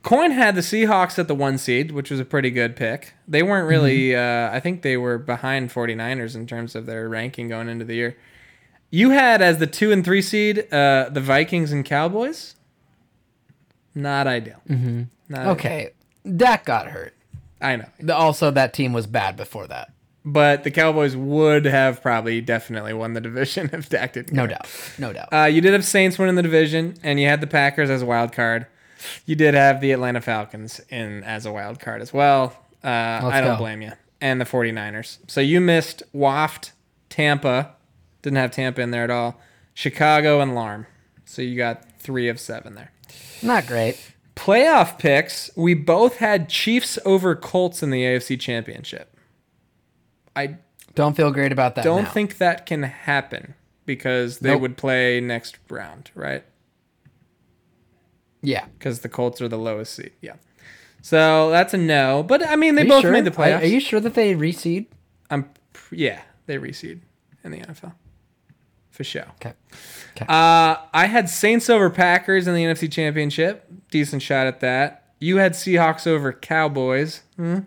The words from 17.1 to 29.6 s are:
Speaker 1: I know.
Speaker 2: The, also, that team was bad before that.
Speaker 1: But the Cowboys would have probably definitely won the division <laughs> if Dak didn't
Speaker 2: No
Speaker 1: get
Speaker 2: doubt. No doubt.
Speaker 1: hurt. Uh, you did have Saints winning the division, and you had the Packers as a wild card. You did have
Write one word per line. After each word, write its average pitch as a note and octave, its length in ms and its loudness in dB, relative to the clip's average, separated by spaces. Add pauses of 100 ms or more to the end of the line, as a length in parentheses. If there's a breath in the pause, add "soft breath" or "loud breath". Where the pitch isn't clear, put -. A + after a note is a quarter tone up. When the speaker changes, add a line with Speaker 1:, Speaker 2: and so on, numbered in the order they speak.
Speaker 1:
I C3+ 160 -2
know. - 100 -10 (140)
Speaker 2:
The, D#3+ 140 -2
also, D#3 360 2
that C3+ 240 2
team C3 180 -2
was A#2 140 -2
bad G2+ 300 -4
before G2 320 -14
that. - 240 -14 (320)
Speaker 1:
But D3 400 4
the D3 60 -2
Cowboys D3+ 460 2
would D3 500 2
have C3+ 360 2
probably A2+ 380 -2
definitely A2+ 520 -6
won A2+ 200 -6
the A2+ 80 -6
division C3 500 -4
<laughs> - 20 -12
if D#3+ 160 -12
Dak - 260 -4
didn't A#2+ 200 -10
Speaker 2:
No B2+ 120 0
Speaker 1:
get - 120 -6
Speaker 2:
doubt. - 100 -16 (300 loud breath)
No B2 140 -8
doubt. - 200 -14
Speaker 1:
hurt. D#3 100 4
Uh, D#3 40 6
you D#3 140 6
did F#3+ 120 6
have G3 120 2
Saints F#3+ 340 2
winning F#3 160 2
the F3+ 80 2
division, D#3+ 600 2
and C#3+ 180 0
you C#3+ 80 4
had D3 120 2
the D3+ 60 -6
Packers C#3+ 440 0
as C3 120 0
a B2 40 -4
wild A#2 260 0
card. A#2 340 -2 (600 loud breath)
You D#3+ 100 -2
did D3+ 180 4
have C#3 260 6